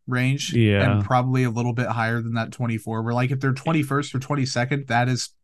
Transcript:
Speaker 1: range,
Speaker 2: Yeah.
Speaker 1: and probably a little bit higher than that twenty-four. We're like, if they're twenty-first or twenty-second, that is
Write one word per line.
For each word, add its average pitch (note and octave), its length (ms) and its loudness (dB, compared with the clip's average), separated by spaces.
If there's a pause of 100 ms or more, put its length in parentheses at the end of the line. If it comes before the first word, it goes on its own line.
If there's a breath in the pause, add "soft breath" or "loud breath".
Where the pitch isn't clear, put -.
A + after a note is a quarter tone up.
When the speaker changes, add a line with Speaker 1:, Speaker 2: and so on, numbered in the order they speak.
Speaker 1:
range, B2+ 460 0
Speaker 2:
Yeah. G2+ 400 6
Speaker 1:
and G#2 100 2
probably B2+ 400 2
a B2 60 2
little A#2+ 240 -2
bit A#2+ 140 -2
higher A2+ 340 -2
than A2+ 140 -4
that A2+ 160 -4
twenty-four. A2+ 520 -4
We're A#2 100 -2
like, B2+ 180 0
if C3+ 100 -2
they're C3+ 120 2
twenty-first C#3 640 -2
or C3 40 0
twenty-second, C3 680 -2
that A#2+ 220 2
is B2+ 200 -4 (140)